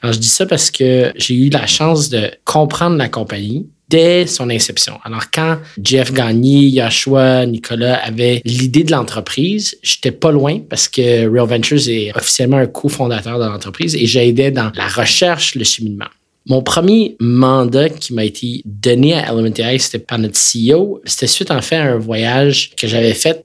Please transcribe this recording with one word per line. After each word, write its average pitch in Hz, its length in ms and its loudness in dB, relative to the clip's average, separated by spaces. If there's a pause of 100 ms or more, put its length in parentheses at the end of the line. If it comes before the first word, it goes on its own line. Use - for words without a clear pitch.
Alors, 117 120 -2
je 113 60 -4
dis 113 80 -2
ça 185 180 0
parce 170 240 0
que 127 460 2
j'ai - 180 -4
eu 127 160 4
la 139 160 0
chance 151 440 0
de 107 200 -2 (140)
comprendre 160 540 0
la 127 100 0
compagnie 107 600 -6 (220)
dès 170 380 4
son 127 220 -6
inception. 113 460 -2 (100)
Alors, 113 260 -8
quand 160 280 -2 (220)
Jeff 127 300 0
Gagné, 131 640 4
Joshua, 131 680 2
Nicolas 120 580 -2
avaient 120 400 -2
l'idée 123 400 0
de 160 80 0
l'entreprise, 151 880 -2
j'étais - 300 -2
pas - 180 0
loin 147 300 0
parce - 300 -4
que 120 360 2
Real 113 220 2
Ventures 120 400 0
est 110 260 -4
officiellement 131 440 0
un 131 80 4
cofondateur 120 760 -4
de 117 60 0
l'entreprise 104 500 -6
et 127 100 2
j'aidais 120 460 2
dans 113 240 -2
la 101 140 -4
recherche, 160 640 0
le 123 80 -6
cheminement. 104 460 -4 (380)
Mon 131 140 2
premier 190 600 2
mandat 131 640 4
qui 160 260 -8
m'a 110 120 -2
été 120 400 -8
donné 120 480 2
à 143 180 -2
L 113 80 -2
M 113 60 0
N 110 80 -2
T 113 100 -4
I, 127 160 0
c'était - 200 -4
par 117 200 -8
notre 110 160 -4
C 113 360 0
E 151 40 8
O. 196 300 0
C'était - 220 -4
suite, - 240 -2
en 135 100 0
fait, - 160 -2
à 143 160 0
un 117 40 0
voyage 117 800 0
que 113 140 -4
j'avais 113 240 2
fait 160 320 -2